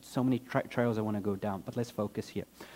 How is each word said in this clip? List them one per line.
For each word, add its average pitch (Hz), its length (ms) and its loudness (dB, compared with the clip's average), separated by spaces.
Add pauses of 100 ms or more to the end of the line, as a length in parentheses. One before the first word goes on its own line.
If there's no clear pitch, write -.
so - 200 0
many 127 160 4
tra-, - 300 0
trails 120 300 4
I - 20 2
wanna 107 200 2
go 101 140 2
down, 98 320 -2
but 120 100 -6
let's 120 140 -2
focus 104 380 -2
here. - 160 -4 (320)